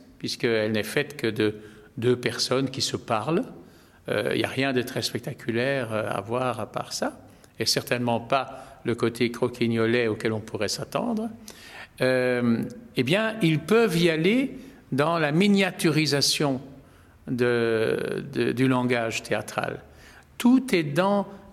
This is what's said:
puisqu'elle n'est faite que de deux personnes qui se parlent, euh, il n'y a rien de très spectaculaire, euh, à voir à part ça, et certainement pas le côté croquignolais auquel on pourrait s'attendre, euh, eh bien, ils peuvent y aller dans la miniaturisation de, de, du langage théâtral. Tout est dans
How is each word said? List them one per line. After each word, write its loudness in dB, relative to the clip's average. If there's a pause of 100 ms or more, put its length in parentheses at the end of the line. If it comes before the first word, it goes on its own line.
(200)
puisqu'elle 0
n'est 0
faite -2
que -2
de 0 (420)
deux 2
personnes 0
qui -8
se -2
parlent, 0 (680)
euh, 0
il 0
n'y 0
a -4
rien -2
de 0
très -6
spectaculaire, -4
euh, -2
à -4
voir -4
à -6
part -6
ça, -4 (400)
et -2
certainement 0
pas -4
le 0
côté 0
croquignolais 0
auquel -2
on -4
pourrait -4
s'attendre, -4 (720)
euh, 2 (320)
eh 2
bien, 0
ils 4
peuvent 2
y 4
aller 2 (340)
dans 2
la 2
miniaturisation 2 (680)
de, 0 (100)
de, 0
du 2
langage 0
théâtral. -4 (580)
Tout 4
est 4
dans 2 (260)